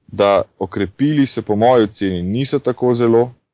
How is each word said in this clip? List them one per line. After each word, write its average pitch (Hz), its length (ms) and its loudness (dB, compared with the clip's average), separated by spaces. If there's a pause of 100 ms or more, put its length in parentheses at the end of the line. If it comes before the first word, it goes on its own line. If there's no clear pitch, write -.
da 101 380 2 (140)
okrepili 131 720 -2
se 117 160 -8
po 104 140 -4
moji 120 280 4
oceni 95 380 -4
niso 127 360 -4
tako 123 340 -2
zelo, 117 380 2 (240)